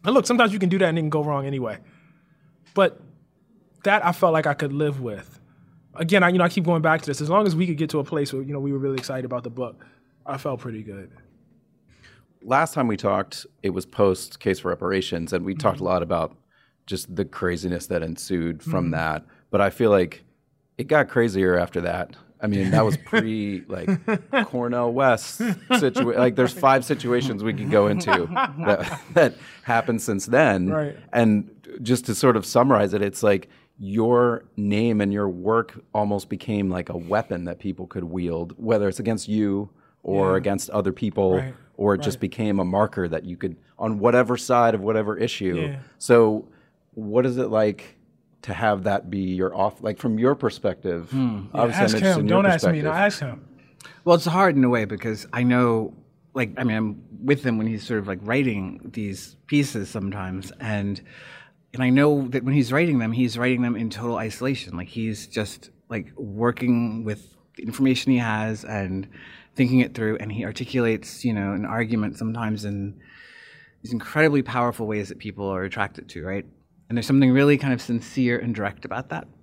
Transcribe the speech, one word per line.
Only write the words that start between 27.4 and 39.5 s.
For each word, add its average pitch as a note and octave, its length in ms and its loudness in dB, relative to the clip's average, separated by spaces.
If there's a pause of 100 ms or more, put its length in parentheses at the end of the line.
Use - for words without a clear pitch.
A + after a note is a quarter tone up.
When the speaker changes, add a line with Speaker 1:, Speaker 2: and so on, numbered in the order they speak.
Speaker 2:
we A2 100 0
could G2 180 -4
go G#2 160 6
into F3 240 0
Speaker 1:
<laughs> D3+ 540 -2
Speaker 2:
that, E3+ 360 0 (140)
that D#3 180 6 (300)
happened A2+ 400 0
since G2 240 -2
then. A2+ 420 4
Speaker 1:
Right. D3 260 -2 (160)
Speaker 2:
And A2 380 4 (320)
just A#2+ 240 0
to A2 100 -4
sort B2 220 6
of F#2+ 80 -2
summarize A2 480 4
it, G#2 80 0
it's G2+ 220 -4
like G2+ 260 4 (300)
your A#2 640 2 (100)
name G#2 460 2
and G2 100 2
your G2+ 160 -2
work G2 560 -2 (120)
almost G#2 340 -2
became, G2+ 400 -2
like, F2+ 200 -4
a F2 80 -8
weapon F2 480 -2
that F2 120 -8
people F#2 300 -8
could F2+ 160 -8
wield, E2+ 540 -6
whether A2 300 2
it's F#2 120 -4
against A2 280 -4
you G2+ 440 -2 (320)